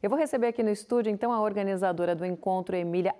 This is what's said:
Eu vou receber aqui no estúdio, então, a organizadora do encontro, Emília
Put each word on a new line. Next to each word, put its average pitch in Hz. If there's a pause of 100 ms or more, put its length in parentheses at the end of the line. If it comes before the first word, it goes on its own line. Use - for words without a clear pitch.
Eu 202
vou 262
receber 277
aqui 233
no 214
estúdio, 220
então, 214
a 226
organizadora 190
do 170
encontro, 185
Emília 175